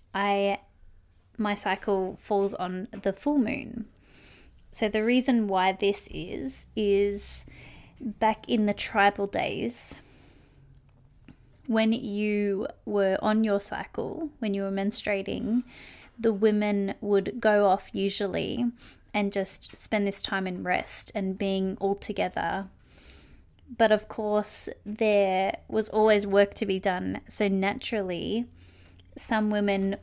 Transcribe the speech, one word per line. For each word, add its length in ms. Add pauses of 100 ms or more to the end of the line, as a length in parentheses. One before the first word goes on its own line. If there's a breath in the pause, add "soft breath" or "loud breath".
(180)
I, 420 (800)
my 180
cycle 680
falls 320
on 380
the 200
full 260
moon. 480 (880 soft breath)
So 160
the 160
reason 460
why 240
this 360
is, 640
is 720 (540 loud breath)
back 480
in 180
the 80
tribal 540
days, 680 (1700 soft breath)
when 240
you 760 (180)
were 360
on 220
your 160
cycle, 680 (100)
when 140
you 80
were 100
menstruating, 920 (540 loud breath)
the 140
women 680
would 400
go 240
off 260
usually 800 (420 loud breath)
and 200
just 420
spend 320
this 140
time 260
in 160
rest 500
and 240
being 440
all 140
together. 720 (1080 soft breath)
But 140
of 160
course, 640 (160)
there 720 (100)
was 220
always 360
work 280
to 120
be 140
done. 480
So 220
naturally, 960 (720 soft breath)
some 320
women 540